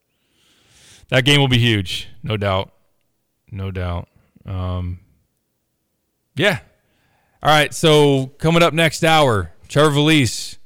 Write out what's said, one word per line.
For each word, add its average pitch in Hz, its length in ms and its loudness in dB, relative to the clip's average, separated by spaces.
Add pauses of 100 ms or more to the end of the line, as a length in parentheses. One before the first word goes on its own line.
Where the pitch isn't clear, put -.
(1080)
That 131 160 0
game 143 160 4
will 135 80 2
be 123 80 2
huge, 110 500 -2 (160)
no 107 140 -6
doubt. 98 340 -4 (800)
No 95 180 -10
doubt. 90 380 -6 (380)
Um, 90 540 -8 (1400)
yeah. 185 240 -2 (840)
All 139 60 0
right, 151 240 2
so 147 540 2 (100)
coming 165 260 2
up 156 100 2
next 165 300 -2
hour, 139 480 2 (160)
Trevor 151 220 2
Valise 147 760 0